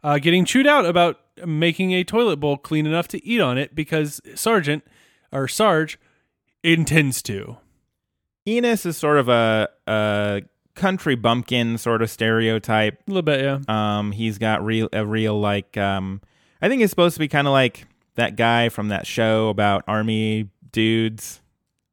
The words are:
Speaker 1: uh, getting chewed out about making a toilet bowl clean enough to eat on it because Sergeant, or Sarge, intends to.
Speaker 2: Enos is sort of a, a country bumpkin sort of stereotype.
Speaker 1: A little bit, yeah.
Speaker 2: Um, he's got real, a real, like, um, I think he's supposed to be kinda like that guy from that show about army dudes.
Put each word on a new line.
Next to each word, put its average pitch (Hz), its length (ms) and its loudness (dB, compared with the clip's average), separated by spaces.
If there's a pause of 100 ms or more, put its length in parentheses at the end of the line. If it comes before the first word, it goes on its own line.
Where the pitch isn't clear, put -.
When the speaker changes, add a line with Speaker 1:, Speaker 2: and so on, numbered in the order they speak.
Speaker 1:
uh, 147 160 0
getting 170 260 2
chewed 269 220 2
out 294 180 4
about 175 360 2 (240)
making 170 480 0
a 180 120 0
toilet 214 320 0
bowl 143 200 -2
clean 156 300 -2
enough 165 220 -2
to - 180 -10
eat 226 140 0
on 127 180 2
it 143 160 -6
because 151 460 -4 (140)
Sergeant, 160 500 0 (480)
or 135 160 -4
Sarge, 160 500 0 (640)
intends 160 600 2
to. 107 340 -10 (920)
Speaker 2:
Enos 233 400 0
is 160 100 -4
sort 147 220 2
of 120 100 2
a, 113 400 4 (180)
a 104 560 0 (320)
country 185 400 0
bumpkin 117 640 0
sort 117 240 -2
of 110 80 -2
stereotype. 113 840 0 (120)
Speaker 1:
A 196 40 -10
little 185 120 0
bit, 147 200 0
yeah. 139 160 -2 (100)
Speaker 2:
Um, 104 440 -2
he's 107 260 -4
got 110 260 -2
real, 110 280 0
a 107 120 -2
real, 107 360 0
like, 101 360 -2
um, 98 440 -4 (420)
I 175 60 0
think 262 120 0
he's 202 100 4
supposed 175 240 2
to 160 60 -12
be 151 80 -2
kinda 143 220 0
like 131 360 2 (300)
that 117 180 -2
guy 117 360 2
from 107 180 -6
that 101 180 -4
show 110 440 0
about 101 360 0
army 110 640 -2 (240)
dudes. 113 680 -2 (500)